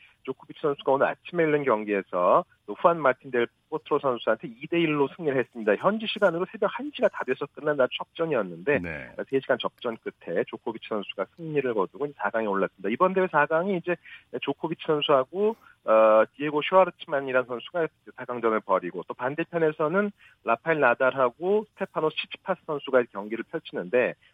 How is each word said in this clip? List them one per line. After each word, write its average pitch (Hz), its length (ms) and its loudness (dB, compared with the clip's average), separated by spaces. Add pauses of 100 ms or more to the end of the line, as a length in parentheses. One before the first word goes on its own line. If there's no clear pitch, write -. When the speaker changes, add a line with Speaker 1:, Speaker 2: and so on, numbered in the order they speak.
(220)
Speaker 1:
조코비치 - 380 -12
선수가 143 320 -2
오늘 131 140 4
아침에 165 380 -2
열린 147 200 2
경기에서 104 800 2 (220)
또 104 80 -8
후안 170 260 2
마틴 - 300 0
델 120 160 2 (220)
포트로 151 320 -4
선수한테 120 480 -2
이 120 200 -14
대 170 120 0
일로 147 360 2
승리를 143 220 -2
했습니다. 110 380 0
현지 214 320 0
시간으로 180 420 0
새벽 202 220 -2
한 294 220 -8
시가 233 140 2
다 - 160 -6
돼서 139 300 -4
끝난 147 220 -2
날 127 200 4
접전이었는데, 120 840 -2
Speaker 2:
네. 76 300 -8 (180)
Speaker 1:
세 135 120 0
시간 131 180 0
접전 113 400 -6
끝에 95 500 -6
조코비치 110 400 -10
선수가 98 380 -6 (100)
승리를 147 380 -4
거두고 101 320 -2
이제 147 120 -12
사 101 120 -4
강에 113 160 -2
올랐습니다. 95 420 -2
이번 180 260 0
대회 185 140 2
사 147 180 2
강이 180 300 0
이제 175 200 -4 (440)
조코비치 - 460 -6
선수하고, 156 720 2 (280)
어, 110 400 8 (120)
디에고 147 260 -2
슈와르츠만이라는 143 840 2
선수가 127 420 -4 (280)
사 127 80 -12
강전을 117 360 0
벌이고, 90 460 -2
또 - 80 -10
반대편에서는 165 960 -2 (340)
라파엘 151 360 0
나달하고 139 880 2
스테파노스 156 460 -4
치치파스 - 500 -8
선수가 131 460 2
경기를 107 320 -8
펼치는데, 110 680 -2 (200)